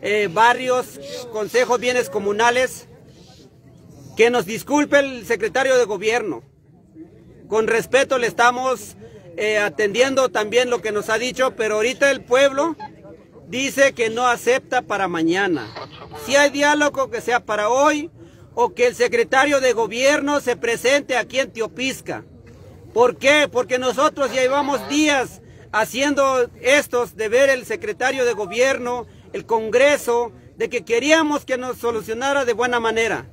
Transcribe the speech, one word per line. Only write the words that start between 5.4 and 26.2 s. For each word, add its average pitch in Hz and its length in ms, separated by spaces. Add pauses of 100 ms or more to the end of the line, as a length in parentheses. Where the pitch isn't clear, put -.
de 240 80
gobierno. 202 580 (1040)
Con 220 180
respeto 247 500
le 240 100
estamos, 247 680 (420)
eh, 214 200
atendiendo 226 720
también 226 400
lo 240 120
que 214 100
nos 208 180
ha 220 80
dicho, 247 380
pero 214 200
ahorita 254 360
el 262 100
pueblo 277 540 (720)
dice 262 460
que 226 160
no 240 180
acepta 247 540
para 196 260
mañana. 170 600 (580)
Si 254 100
hay 285 140
diálogo, 285 600
que 214 120
sea 233 200
para 208 280
hoy, 202 400 (440)
o 233 200
que 247 140
el 240 80
secretario 254 640
de 254 140
gobierno 269 680
se 240 160
presente 240 640
aquí 240 220
en 262 120
Teopisca. 220 720 (720)
¿Por 233 240
qué? 294 340
Porque 247 260
nosotros 262 540
ya 262 100
llevamos 269 460
días 285 540 (320)
haciendo 262 760 (120)